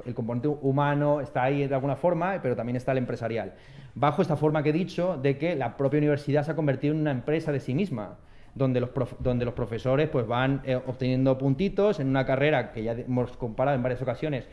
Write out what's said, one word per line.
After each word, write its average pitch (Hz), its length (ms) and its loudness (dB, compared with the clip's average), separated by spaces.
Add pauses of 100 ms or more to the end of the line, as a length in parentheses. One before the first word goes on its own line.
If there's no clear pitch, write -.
el 123 120 -8
componente 120 320 -2
humano 143 760 2
está 127 220 -2
ahí 139 240 2
de 135 80 0
alguna 135 200 0
forma, 175 460 0
pero 123 140 0
también 120 220 -4
está 131 160 -2
el 131 40 2
empresarial. 113 560 -4 (400)
Bajo 143 300 2
esta 156 120 2
forma 151 280 2
que 151 60 4
he 147 40 2
dicho 170 440 0
de 135 200 2
que 165 180 0
la 123 220 -4
propia 139 220 2
universidad 147 440 2
se 156 80 -4
ha 156 40 -2
convertido 147 400 2
en 156 60 0
una 151 100 0
empresa 151 400 -2
de 139 80 0
sí 127 160 -4
misma, 113 420 -4 (380)
donde 131 240 2
los 123 100 0
prof-, - 300 -4
donde 123 260 2
los 120 80 -4
profesores, 127 560 0
pues, 127 160 0
van, 131 400 0
eh, 131 100 0
obteniendo 131 640 2
puntitos 190 600 2
en 135 80 0
una 135 180 2
carrera 135 460 2
que 113 100 -8
ya 110 140 -2
de-, 117 80 -8
hemos 123 340 -2
comparado 127 380 0
en 123 80 -2
varias 127 180 -2
ocasiones 127 520 -4